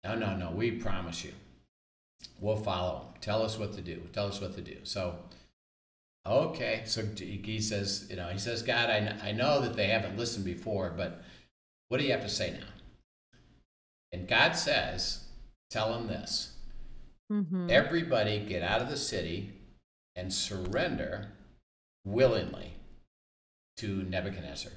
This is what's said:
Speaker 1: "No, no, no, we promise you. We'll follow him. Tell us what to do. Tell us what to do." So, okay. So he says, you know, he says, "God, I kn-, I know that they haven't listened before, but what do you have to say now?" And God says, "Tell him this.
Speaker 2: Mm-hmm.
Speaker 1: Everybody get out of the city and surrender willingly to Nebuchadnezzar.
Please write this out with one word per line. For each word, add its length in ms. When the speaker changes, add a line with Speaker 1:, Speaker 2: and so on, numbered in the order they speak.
Speaker 1:
"No, 120
no, 200
no, 160
we 200
promise 520
you. 100
We'll 160
follow 460
him. 200
Tell 220
us 160
what 140
to 80
do. 200
Tell 140
us 140
what 140
to 60
do." 220
So, 360
okay. 600
So 200
he 540
says, 500
you 60
know, 140
he 100
says, 240
"God, 260
I 120
kn-, 200
I 100
know 300
that 140
they 120
haven't 300
listened 280
before, 500
but 260
what 100
do 60
you 80
have 100
to 60
say 220
now?" 880
And 160
God 260
says, 720
"Tell 260
him 120
this. 460
Speaker 2:
Mm-hmm. 400
Speaker 1:
Everybody 680
get 220
out 200
of 80
the 80
city 540
and 160
surrender 1000
willingly 680
to 260
Nebuchadnezzar. 720